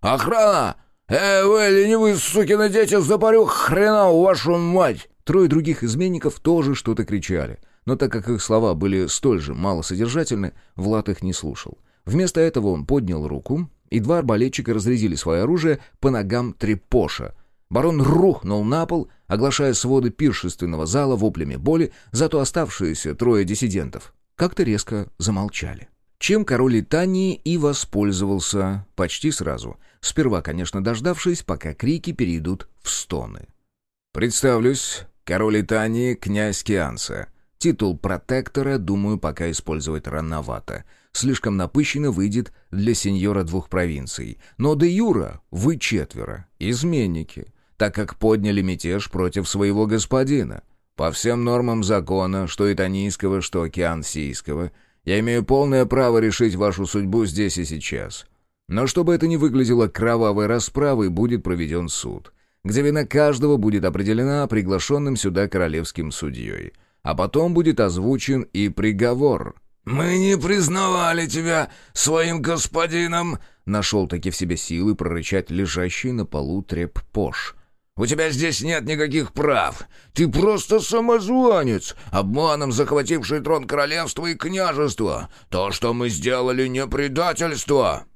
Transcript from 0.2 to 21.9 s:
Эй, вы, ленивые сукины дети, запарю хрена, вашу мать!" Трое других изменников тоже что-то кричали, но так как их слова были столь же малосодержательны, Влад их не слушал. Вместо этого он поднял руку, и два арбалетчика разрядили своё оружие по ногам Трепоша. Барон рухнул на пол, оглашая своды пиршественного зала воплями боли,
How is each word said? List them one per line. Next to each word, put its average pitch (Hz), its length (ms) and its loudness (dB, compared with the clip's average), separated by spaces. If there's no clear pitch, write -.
Эй, 190 380 4
вы, 208 240 6
ленивые 208 460 6
сукины 208 540 4
дети, 202 300 4
запарю 214 460 6
хрена, 202 680 4
вашу 170 460 4
мать!" 170 520 2
Трое 185 260 6
других 151 340 2
изменников 151 560 -2
тоже 151 360 2
что-то 113 280 -2
кричали, 87 560 -4
но 131 100 0
так 135 160 0
как 117 180 -4
их 117 120 0
слова 110 340 2
были 95 320 0
столь 107 320 2
же 71 160 -6
малосодержательны, 98 960 -2
Влад 104 340 -2
их 92 140 -4
не 92 100 -2
слушал. - 460 -10
Вместо 170 340 0
этого 156 280 2
он 80 180 0
поднял 90 420 0
руку, 135 420 -4
и 117 100 0
два 151 200 2
арбалетчика 117 540 0
разрядили 110 420 0
своё 82 280 0
оружие 156 360 2
по 135 120 2
ногам 117 420 -2
Трепоша. 98 800 0
Барон 151 300 2
рухнул 139 640 2
на 147 220 0
пол, 165 240 -4
оглашая 131 460 0
своды 123 380 2
пиршественного 87 720 -2
зала 131 300 0
воплями 82 400 -2
боли, 156 360 0